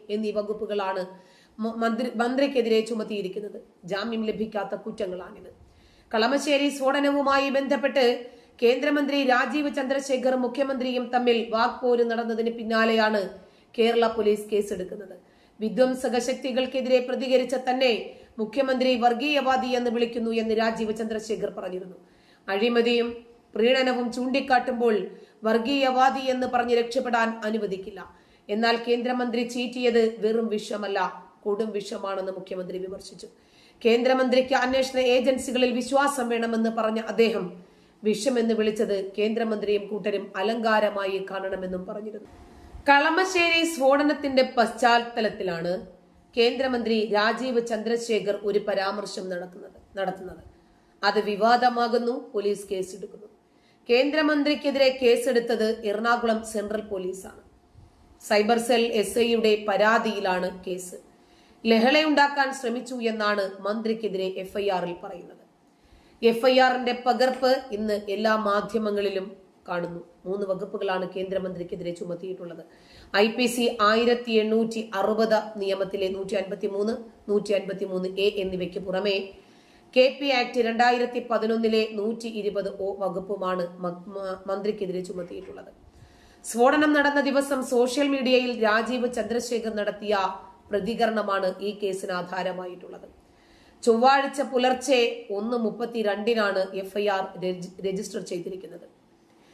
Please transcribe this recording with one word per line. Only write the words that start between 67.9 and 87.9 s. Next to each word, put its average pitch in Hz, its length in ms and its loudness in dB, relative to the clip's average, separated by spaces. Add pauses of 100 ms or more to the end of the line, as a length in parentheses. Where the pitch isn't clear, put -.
എല്ലാ 208 440 0
മാധ്യമങ്ങളിലും 202 1000 -2 (320)
കാണുന്നു. 170 320 -6 (260)
മൂന്ന് 196 200 -4
വകുപ്പുകളാണ് 190 680 -4
കേന്ദ്രമന്ത്രിക്കെതിരെ 185 760 -6
ചുമത്തിയിട്ടുള്ളത്. 175 720 -10 (520)
ഐ 208 120 6
പി 233 180 0
സി 240 340 0
ആയിരത്തി 233 520 4
എണ്ണൂറ്റി 220 640 2
അറുപത് 214 460 2 (160)
നിയമത്തിലെ 190 520 -2
നൂറ്റി 190 260 -6
അൻപത്തിമൂന്ന്, 196 580 -2 (380)
നൂറ്റി 208 220 0
അൻപത്തിമൂന്ന് 190 560 -4
എ 196 200 0 (140)
എന്നിവയ്ക്ക് 185 360 -6
പുറമെ 196 520 -2 (640)
കെ 254 240 6
പി 285 60 -2
ആക്ട് 247 340 0
രണ്ടായിരത്തി 240 720 2
പതിനൊന്നിലെ 220 600 2
നൂറ്റി 226 340 -4
ഇരുപത് 202 420 -4 (140)
ഒ 196 160 -4
വകുപ്പുമാണ് 185 840 -4
മ-, 175 240 -6 (100)
മ-, 190 320 -8
മന്ത്രിക്കെതിരെ 196 540 -4
ചുമത്തിയിട്ടുള്ളത്. 185 720 -12 (720)
സ്ഫോടനം 294 480 4
നടന്ന 285 280 4
ദിവസം 277 460 0
സോഷ്യൽ 254 420 2